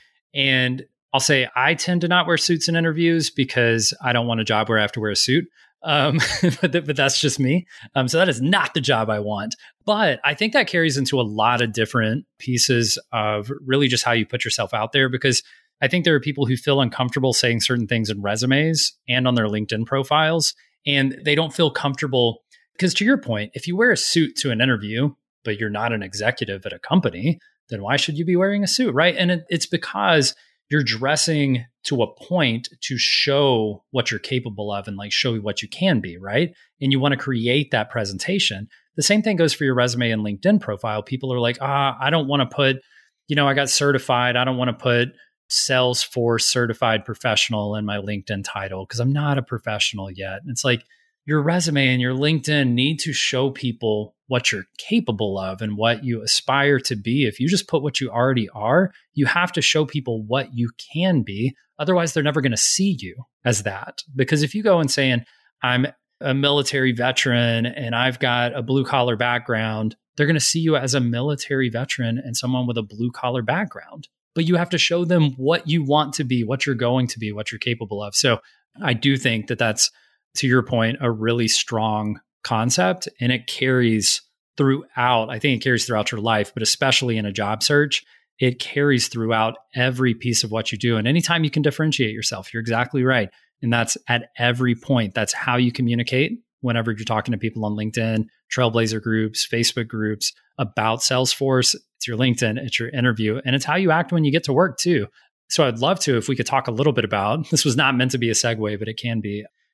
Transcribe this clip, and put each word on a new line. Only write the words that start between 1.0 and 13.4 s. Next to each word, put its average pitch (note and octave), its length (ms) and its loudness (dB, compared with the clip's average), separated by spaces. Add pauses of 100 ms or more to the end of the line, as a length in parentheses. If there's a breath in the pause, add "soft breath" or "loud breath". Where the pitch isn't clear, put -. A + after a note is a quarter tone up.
I'll C#3 60 4
say, C3 360 2
I C#3+ 200 2
tend F3 260 -2
to F3 60 -2
not F3 180 2
wear E3+ 120 2
suits - 300 0
in E3 80 0
interviews E3 540 2
because A#2 640 0 (100)
I B2 80 0
don't A#2+ 140 0
want A2+ 160 -2
a - 20 0
job A2 260 0
where A2 100 2
I - 20 4
have G#2 120 0
to A#2+ 60 -6
wear G#2+ 120 -2
a G2 40 -2
suit. C#3 320 2 (340 soft breath)
Um, D3+ 380 0 (120)
<laughs> - 300 0
but D#3 100 0
th-, D#3+ 140 -2
but D3 100 -4
that's C#3 260 2
just C#3+ 180 0
me. D3 280 0 (280 loud breath)
Um, C3 120 2
so D#3+ 100 0
that F#3 120 4
is B2 120 -2
not F3+ 320 0
the D#3 80 -2
job A2+ 280 2
I G#2+ 100 0
want. G#2 360 -6 (300 loud breath)
But G3+ 380 2
I D3 100 2
think G#3+ 200 -2
that C#4 140 2
carries D#3+ 300 2
into C3+ 220 0
a A#2+ 40 4
lot A2 380 2
of A2 120 -2
different A2+ 520 0 (120)
pieces A#2+ 600 0 (140)
of G#2+ 400 -2 (140)